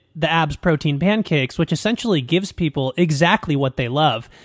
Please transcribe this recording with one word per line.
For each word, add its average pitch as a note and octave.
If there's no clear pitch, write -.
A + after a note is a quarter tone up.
the D#3
Abs D#3+
Protein D3+
Pancakes, E3+
which E3
essentially G#3+
gives E3
people C#3+
exactly E3+
what C3+
they B2+
love. B2+